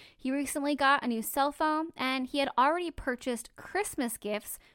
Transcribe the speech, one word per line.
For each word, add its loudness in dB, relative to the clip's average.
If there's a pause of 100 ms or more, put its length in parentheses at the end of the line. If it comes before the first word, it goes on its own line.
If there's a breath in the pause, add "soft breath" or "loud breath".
(180 loud breath)
He -4
recently 0
got 4
a -2
new 0
cell 0
phone, 0
and -2
he -2
had 2
already 4
purchased -4
Christmas -2
gifts -6 (160 soft breath)